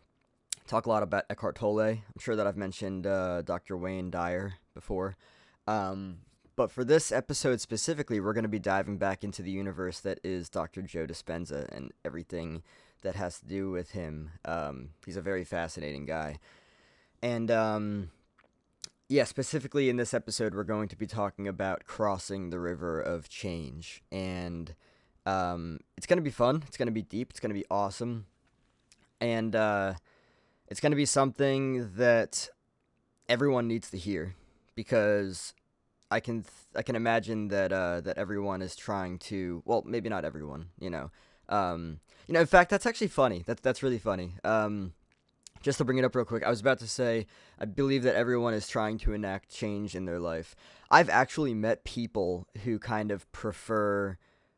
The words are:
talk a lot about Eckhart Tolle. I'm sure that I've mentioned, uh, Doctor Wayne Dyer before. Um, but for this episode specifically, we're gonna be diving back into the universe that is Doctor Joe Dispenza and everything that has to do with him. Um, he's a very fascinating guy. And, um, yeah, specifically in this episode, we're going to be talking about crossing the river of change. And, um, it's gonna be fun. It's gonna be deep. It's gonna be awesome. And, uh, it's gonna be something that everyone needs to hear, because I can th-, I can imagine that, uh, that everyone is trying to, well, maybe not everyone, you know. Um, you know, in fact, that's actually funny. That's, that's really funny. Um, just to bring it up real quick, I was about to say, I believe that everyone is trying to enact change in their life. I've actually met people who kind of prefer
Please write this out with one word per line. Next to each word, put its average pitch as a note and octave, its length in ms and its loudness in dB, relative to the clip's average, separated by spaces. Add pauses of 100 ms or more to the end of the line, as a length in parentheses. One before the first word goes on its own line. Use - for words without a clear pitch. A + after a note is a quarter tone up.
(680)
talk A2+ 200 0
a - 20 4
lot G#2+ 140 4
about F#2+ 260 2
Eckhart G#2 280 -4
Tolle. G#2+ 240 2
I'm A2 400 -2
sure A2+ 160 0
that G#2 100 4
I've G2 100 0
mentioned, F#2+ 500 -4
uh, F#2 360 2
Doctor F2 340 -4
Wayne F#2 340 -4
Dyer F2+ 440 -2 (200)
before. F#2+ 420 -4 (500)
Um, F#2+ 520 -2 (380)
but A#2+ 140 2
for B2+ 140 -4
this D#3 260 6
episode B2 500 2
specifically, A#2+ 600 -2
we're G2+ 120 0
gonna A2+ 160 0
be G#2 100 0
diving G2 400 0
back G2 260 0
into G2+ 180 -8
the F#2 80 -6
universe F#2 500 -4
that F#2+ 220 -4
is F2+ 260 -4
Doctor F2+ 340 -6
Joe E2 240 -6
Dispenza E2 640 -8
and C2 220 -12 (120)
everything E2 580 -8 (400)
that F#2+ 140 -4
has F#2 240 -4
to - 60 -20
do G2 240 -4
with F2+ 200 -4
him. D#2 400 -8 (140)
Um, D2 460 -6 (140)
he's F2 120 -12
a F#2+ 60 -6
very F#2 220 -2
fascinating D2+ 600 -6
guy. D#2 320 -6 (840)
And, A#2 300 -2
um, G#2+ 600 2 (960)
yeah, C3+ 160 4
specifically C#3 640 0
in B2 80 2
this A#2+ 180 0
episode, A2 400 -2
we're G2+ 100 -2
going G#2+ 240 -2
to - 80 -12
be A2 100 -6
talking G2+ 400 -4
about F#2+ 380 -2
crossing G2 640 -2
the F2+ 100 -4
river E2+ 400 -2
of E2 280 -4
change. E2 840 -8
And, F2+ 640 -6 (520)
um, F2 540 0 (160)
it's - 100 -10
gonna F3+ 160 4
be C#3+ 80 -2
fun. C3 360 4
It's - 100 -16
gonna A#2+ 160 0
be A2 100 0
deep. A2+ 280 -6
It's - 100 -20
gonna G#2+ 140 -2
be G2 160 -4
awesome. G2+ 560 0 (920)
And, A2+ 340 2
uh, G#2 400 4 (800)
it's - 80 -8
gonna D3 160 4
be C#3+ 80 4
something C3+ 920 2
that A#2 520 4 (800)
everyone B2 400 4
needs A2+ 220 -2
to F#2 80 -8
hear, F#2 380 -4 (380)
because G#2 800 2 (580)
I G#2+ 80 2
can A2+ 260 -2
th-, - 100 -20 (200)
I - 60 0
can A#2+ 160 -2
imagine A2 520 2
that, F#2+ 240 2
uh, F2 280 2
that E2+ 160 -4
everyone G2+ 460 -2
is F#2 120 -8
trying F#2 440 -4
to, F2+ 480 -4
well, A2+ 180 2
maybe A2+ 240 -4
not F#2+ 160 -2
everyone, D2+ 460 -8 (100)
you F#2 80 -6
know. D#2 220 -6 (400)
Um, E2+ 500 0 (260)
you - 60 -4
know, E3 80 6
in E3 60 6
fact, F3 240 8
that's G3+ 160 2
actually A3+ 220 0
funny. A2 380 2
That's, A#2 140 -4
that's B2+ 220 0
really B2 160 2
funny. F#2 460 -2
Um, G#2 500 0 (680)
just C#3+ 160 0
to D3 80 2
bring B2+ 140 2
it B2+ 80 6
up A2+ 80 0
real B2 100 2
quick, A2 180 -2
I - 60 2
was A2+ 120 2
about C3 180 4
to A2+ 100 -10
say, A2+ 380 0 (320)
I - 80 -4
believe C3+ 380 2
that B2+ 100 6
everyone A#2+ 400 2
is G#2+ 120 -2
trying A2 320 0
to A2 140 2
enact G2 380 -4
change G#2 440 -4
in F#2 120 -4
their F2 120 -2
life. E2 380 -4 (340)
I've D#3 200 10
actually B2+ 420 2
met A2 320 0
people F#2 640 -2 (180)
who A#2 140 -2
kind G#2+ 320 -2
of G2 220 -6
prefer G2+ 840 0 (420)